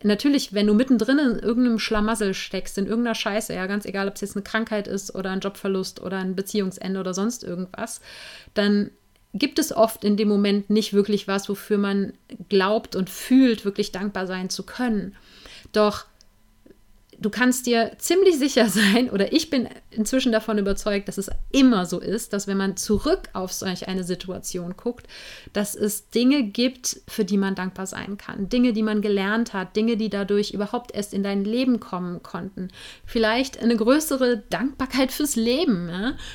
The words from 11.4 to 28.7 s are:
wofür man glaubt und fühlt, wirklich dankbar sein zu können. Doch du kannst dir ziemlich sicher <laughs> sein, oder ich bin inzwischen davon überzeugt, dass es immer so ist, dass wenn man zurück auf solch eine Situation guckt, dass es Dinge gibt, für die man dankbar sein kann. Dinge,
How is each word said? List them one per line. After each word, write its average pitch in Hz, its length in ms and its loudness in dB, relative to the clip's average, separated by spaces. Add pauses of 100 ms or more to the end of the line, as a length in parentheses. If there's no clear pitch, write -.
wofür 202 300 -2
man 196 340 0 (360)
glaubt 202 480 2
und 185 140 -2
fühlt, 254 540 4
wirklich 202 280 -2
dankbar 190 340 -4
sein 185 240 -4
zu - 140 -6
können. 208 500 -2 (580)
Doch 208 340 2 (1160)
du 214 100 -2
kannst 247 360 2
dir 226 320 2
ziemlich 359 400 4
sicher 254 300 4
<laughs> - 0 -
sein, 208 420 4
oder 196 220 0
ich 320 180 0
bin 254 180 0 (220)
inzwischen 247 420 0
davon 220 260 0
überzeugt, 196 500 -2
dass 190 100 -6
es 196 120 -8 (220)
immer 247 340 4
so 175 140 -6
ist, 214 320 -4
dass 202 140 -4
wenn 196 100 -2
man 196 200 0
zurück 294 560 0
auf 185 200 -6
solch 185 360 -6
eine 190 160 -4
Situation 180 720 -8
guckt, - 300 -8 (460)
dass 202 220 -2
es - 360 -4
Dinge 254 340 4
gibt, 240 640 -2
für 214 160 -2
die 196 140 2
man 196 160 0
dankbar 185 320 -6
sein 202 320 -10
kann. - 300 -8
Dinge, 247 240 4